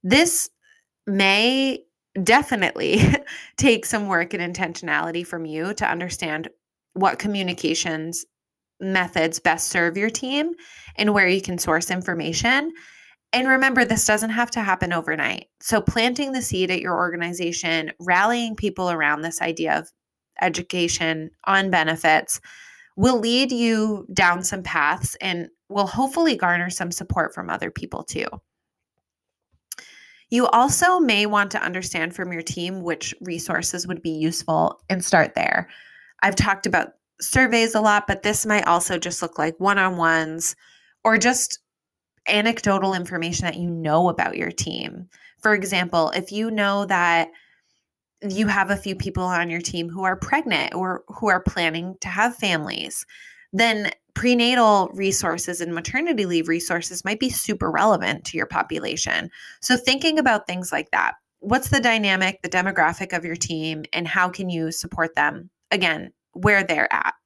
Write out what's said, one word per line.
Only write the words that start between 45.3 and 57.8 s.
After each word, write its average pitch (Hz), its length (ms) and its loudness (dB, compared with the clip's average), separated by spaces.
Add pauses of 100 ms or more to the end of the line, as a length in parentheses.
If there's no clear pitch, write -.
For 214 120 6
example, 180 600 0
if 180 180 -4
you 220 200 -2
know 202 340 0
that 170 440 2 (960)
you 202 200 0
have 196 220 0
a 202 60 2
few 196 200 -6
people 185 280 -4
on 175 260 0
your 170 120 -4
team 170 260 -6
who 185 160 -6
are 185 140 2
pregnant 214 580 -2
or 185 320 -4
who 208 220 -2
are 185 100 4
planning 175 600 -2
to 190 60 -10
have 214 280 0
families, - 720 -4 (480)
then 214 380 2 (240)
prenatal 240 800 4
resources 190 680 -2
and 170 120 -4
maternity 247 520 -2
leave 170 220 0
resources 170 580 -4
might 214 140 -2
be 254 100 0
super 196 400 -2
relevant 160 560 2